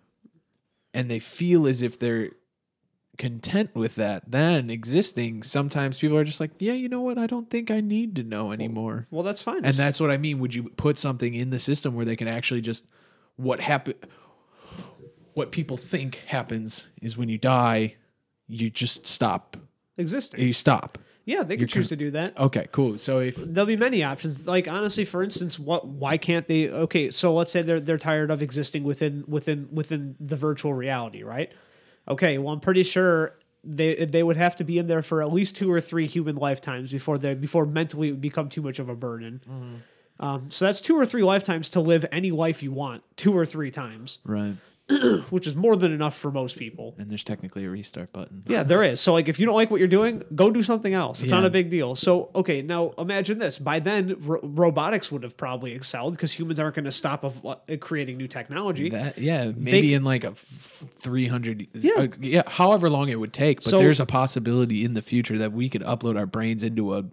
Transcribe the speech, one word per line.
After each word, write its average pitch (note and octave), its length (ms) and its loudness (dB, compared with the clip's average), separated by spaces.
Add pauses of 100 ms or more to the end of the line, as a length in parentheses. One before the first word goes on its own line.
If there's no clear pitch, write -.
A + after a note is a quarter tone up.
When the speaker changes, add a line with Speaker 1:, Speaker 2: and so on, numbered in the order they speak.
(920)
Speaker 1:
and B2 180 -4
they A2+ 80 -4
feel E3+ 480 2
as B2+ 160 2
if A#2+ 160 -2
they're A#2 320 0 (880)
content C3+ 580 -2
with A2+ 200 -2
that, G#2 360 -4
then C#3+ 380 4
existing, A#2 760 -2
sometimes C#3 560 -2
people D3+ 200 2
are D#3 60 4
just D3+ 160 -6
like, D#3 180 -4
"Yeah, A3+ 160 -2
you B3+ 140 -4
know B3 120 -4
what? B3 180 -2
I A3+ 80 0
don't A#3 220 -6
think A#3 220 -4
I G#3+ 100 2
need G#3+ 360 -2
to C3 60 -4
know G#2+ 300 -4
anymore." A2+ 580 -4
Speaker 2:
Well, D#3+ 120 -4
that's G3+ 200 -4
fine. - 160 -4
Speaker 1:
And G#3 80 -2
Speaker 2:
It's C3+ 120 2
Speaker 1:
that's C#3+ 220 2
what D3+ 100 2
I C#3 80 2
mean. D3 220 -2
Would B2 140 -4
you A#2+ 100 -4
put D3 340 -2
something B2 360 -2
in B2 160 -4
the B2+ 80 -2
system C#3 360 -2
where A#2 100 -2
they A2+ 120 -2
can A2+ 120 -4
actually A#2+ 320 -2
just, A2+ 240 -6 (520)
what B2+ 240 -2
happen-, C#3 340 0 (1400)
what D3 180 -4
people C3+ 240 -4
think C3+ 400 -6 (100)
happens A2+ 600 -6 (140)
is A2+ 160 -8
when A#2 120 -4
you A2 100 -2
die, A#2 560 4 (520)
you A2+ 240 -2
just - 360 -4
stop. - 500 -2 (400)
Speaker 2:
Existing. F#3 440 -4
Speaker 1:
You B2 120 4
stop. - 460 2 (260)
Speaker 2:
Yeah, E4+ 180 -2
they F3+ 140 -2
can B2+ 40 -2
Speaker 1:
You're A#2+ 80 0
Speaker 2:
choose F#3+ 180 0
Speaker 1:
con- - 40 -6
Speaker 2:
to D#3+ 60 -6
do D3 160 -4
that. D#3+ 260 -4
Speaker 1:
Okay, C3+ 340 2
cool. A#2+ 260 0
So C3 200 -2
if B2+ 180 -2
Speaker 2:
There'll E3+ 300 0
be A3 100 0
many A#3 260 2
options. C#3+ 460 -4
Like, F3+ 180 2
honestly, G3+ 380 -2
for F3+ 180 -4
instance, F3+ 360 -4
what, D3+ 280 -2
why C#3 300 -2
can't E3+ 300 0
they, D#3+ 240 2
okay, D#3+ 400 0
so E3+ 240 2
let's E3+ 180 2
say F3+ 100 2
they're, E3 180 2
they're D#3 180 0
tired D#3 320 0
of D3 100 0
existing C#3+ 440 -4
within, C#3+ 440 -2
within, D3 420 -2
within D3 480 -6
the D3+ 180 -6
virtual D3 360 -2
reality, B2 500 -4
right? A#2 300 -8 (560)
Okay, C#3 300 2
well, C#3+ 160 -2
I'm D3+ 60 -6
pretty F#3 220 4
sure F3+ 520 2 (280)
they, D#3 440 0
they D#3+ 160 4
would E3 160 4
have F3 180 4
to E3 80 -4
be E3+ 140 0
in E3+ 80 0
there E3 160 0
for D#3+ 200 0
at D3+ 80 0
least F#3+ 240 2
two F#3+ 160 0
or E3+ 120 4
three E3 240 -2
human D#3 300 -2
lifetimes C3+ 540 -4
before C#3+ 280 -2
they, C3+ 160 -2
before D3 320 0
mentally D#3 420 -2
it D3 40 -2
would C3+ 100 -8
become D3 260 -4
too D#3 140 -8
much C3+ 160 -6
of C3 100 -8
a B2 80 -6
burden. A#2 500 -10
Speaker 1:
Mm-hmm. B2 280 -14 (500)
Speaker 2:
Um, C#3 260 -4
so - 140 0
that's G3+ 160 4
two E4 180 2
or C4+ 60 6
three A3+ 180 0
lifetimes F#3+ 480 2
to F3+ 100 2
live E3 300 4
any F3+ 200 -2
life E3 320 0
you C3+ 100 -6
want, C3 300 -6 (140)
two G3 200 4
or E3+ 80 6
three D#3 260 -6
times. A#2+ 540 -10
Speaker 1:
Right. G#2 300 -2 (360)
Speaker 2:
<clears throat> B3 380 2
Which F3+ 180 -2
is D3 80 -4
more G#3 220 4
than F3 160 4
enough D3+ 240 -2
for D3 140 -6
most C3 260 -4
people. A2+ 400 -12
Speaker 1:
And G#2 140 -10
there's G#2 120 -8
technically G2 440 -8
a - 20 -6
restart - 420 -10
button. F#3+ 360 -14
Speaker 2:
Yeah, A3+ 160 0
there F3 200 6
is. C3+ 200 2
So, F3+ 100 4
like, E3 160 4
if D#3+ 100 -2
you F#3+ 60 4
don't A3+ 100 4
like A3 160 4
what G3+ 100 2
you're F#3 60 6
doing, G#3+ 360 4 (120)
go F#3+ 160 6
do A3+ 120 2
something A3 320 2
else. D3+ 260 -2
It's B2+ 100 0
not F#3 120 6
Speaker 1:
Yeah. F#3+ 60 6
Speaker 2:
a - 20 4
big F3+ 180 2
deal. D#3+ 260 0
So, F3+ 400 4
okay, E3 280 0
now E3+ 340 -2
imagine G3 420 -2
this. F3+ 200 -2
By D3 220 0
then, F#3+ 420 0
ro-, D#3+ 200 -2
robotics D#3 720 2
would B2+ 120 -8
have A#2+ 120 -14
probably B2+ 380 -6
excelled C3 440 -6
'cause E3 140 -2
humans D#3+ 260 -4
aren't D3+ 160 0
gonna C#3+ 160 -4
stop C#3 320 0
of, B2+ 220 -6
uh, C3 120 -6 (240)
creating C#3 360 -6
new B2+ 120 -8
technology. D3+ 600 -4
Speaker 1:
That, C#3+ 300 -4
yeah, C#3 300 0
Speaker 2:
They G#2+ 100 -4
Speaker 1:
maybe D3+ 300 6
Speaker 2:
c- C#3+ 40 6
Speaker 1:
in, C#3 120 4
like, C3 200 2
a G#2+ 40 -4
f-, - 560 -10 (180)
three B2+ 240 0
hundred, A2+ 480 -4
Speaker 2:
Yeah. C#4+ 240 2
Speaker 1:
uh, D3 80 4 (120)
yeah, C3+ 280 2
however F3+ 420 6
long C#3+ 220 2
it A2+ 100 -2
would G#2+ 140 -6
take. C#3+ 240 4
But - 60 -8
Speaker 2:
So G3 160 6
Speaker 1:
there's D3+ 200 8
a C3 60 0
possibility A#2+ 800 2
in A#2+ 80 -2
the G#2+ 80 -2
future A#2 340 0
that A2 160 -2
we A#2+ 160 -2
could A2+ 140 -4
upload A#2 340 0
our G#2 80 0
brains A2 400 -2
into A2 300 0
a G2+ 180 -2